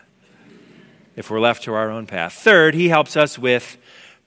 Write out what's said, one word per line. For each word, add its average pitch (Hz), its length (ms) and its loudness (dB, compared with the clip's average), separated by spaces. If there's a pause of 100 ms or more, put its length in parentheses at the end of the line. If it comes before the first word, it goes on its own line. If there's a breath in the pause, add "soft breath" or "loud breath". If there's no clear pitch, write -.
(1160 loud breath)
if - 140 -14
we're 110 100 -4
left 117 260 0
to 113 100 -6
our 110 160 -4
own 113 160 -10
path. 87 260 -6
Third, 165 400 4
he 170 160 0
helps 151 260 0
us 151 220 0
with 123 400 -2 (500 soft breath)